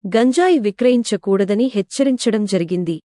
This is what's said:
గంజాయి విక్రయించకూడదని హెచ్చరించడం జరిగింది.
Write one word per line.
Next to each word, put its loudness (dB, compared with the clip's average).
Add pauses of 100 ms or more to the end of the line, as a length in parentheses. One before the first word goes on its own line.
గంజాయి 2
విక్రయించకూడదని 0
హెచ్చరించడం 0
జరిగింది. -4